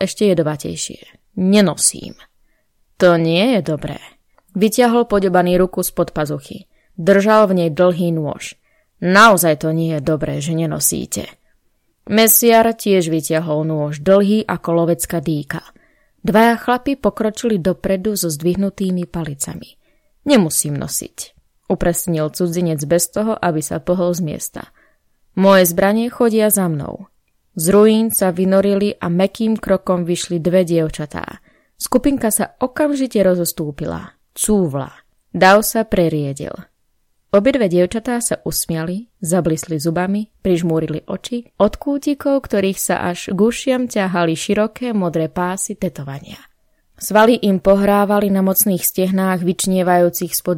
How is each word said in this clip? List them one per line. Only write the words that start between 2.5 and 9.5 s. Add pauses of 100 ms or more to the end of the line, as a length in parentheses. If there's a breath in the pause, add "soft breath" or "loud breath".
„To
nie
je
dobré.“ (560)
Vyťahol
poďobaný
ruku
spod
pazuchy. (320)
Držal
v
nej
dlhý
nôž. (420)
„Naozaj